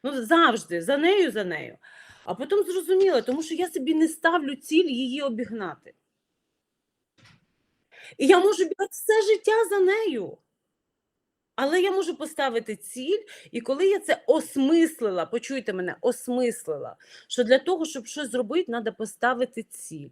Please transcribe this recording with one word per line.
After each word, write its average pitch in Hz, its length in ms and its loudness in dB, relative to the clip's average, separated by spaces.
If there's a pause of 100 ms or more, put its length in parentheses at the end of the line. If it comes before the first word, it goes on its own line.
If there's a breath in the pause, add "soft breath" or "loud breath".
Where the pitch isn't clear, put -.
Ну, 262 220 -6
завжди, 226 560 2
за 247 160 0
нею, 339 340 2
за 202 120 -4
нею. 151 340 -8 (480 loud breath)
А 185 100 -6
потім 302 280 0
зрозуміла, 370 580 2
тому 269 220 -4
що 320 120 -6
я 349 140 -2
собі 311 260 -2
не 311 120 4
ставлю 320 480 0
ціль 320 340 2
її 262 320 -4
обігнати. 220 720 -8 (2250 loud breath)
І 269 100 0
я 359 120 10
можу 381 240 4
бігати 381 280 -4
все 427 300 2
життя 427 480 2
за 403 100 0
нею. 370 580 0 (1160)
Але 302 260 0
я 381 100 2
можу 359 260 -2
поставити 247 580 -4
ціль, 294 440 -6 (320 loud breath)
і 233 100 -6
коли 277 260 0
я 392 120 2
це - 280 -2
осмислила, 269 1000 2
почуйте 240 480 -6
мене, 180 280 -6
осмислила, 233 960 -4 (320 loud breath)
що - 160 0
для 247 160 6
того, 320 260 -2
щоб 269 220 -10
щось 285 240 -8
зробити, 254 400 -2
треба 226 200 -4
поставити 240 720 -4
ціль. - 480 -16